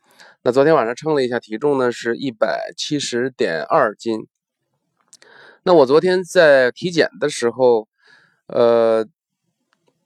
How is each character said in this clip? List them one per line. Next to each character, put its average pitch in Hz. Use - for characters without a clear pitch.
那 127
昨 135
天 160
晚 120
上 120
称 156
了 139
一 120
下 120
体 107
重 143
呢， 123
是 117
一 135
百 69
七 -
十 123
点 87
二 113
斤。 110
那 180
我 151
昨 143
天 185
在 143
体 -
检 165
的 139
时 120
候， 117
呃， 117